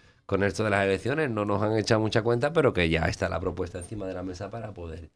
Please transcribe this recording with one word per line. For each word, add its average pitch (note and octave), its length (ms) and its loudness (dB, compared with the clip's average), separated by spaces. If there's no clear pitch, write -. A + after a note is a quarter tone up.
con G2 180 2
esto G2+ 200 0
de A2 60 2
las G2 160 4
elecciones B2 440 0
no G#2+ 140 0
nos G2+ 180 0
han G#2+ 160 2
echado G#2+ 220 4
mucha A2 220 2
cuenta, A#2+ 320 0
pero C#3+ 200 6
que F2 160 4
ya D#2+ 180 2
está E2+ 200 -2
la E2+ 140 -4
propuesta F2+ 380 -4
encima G2 280 -10
de F#2 60 -6
la F2+ 100 -8
mesa F#2+ 260 -8
para A2 220 -10
poder E2 440 -12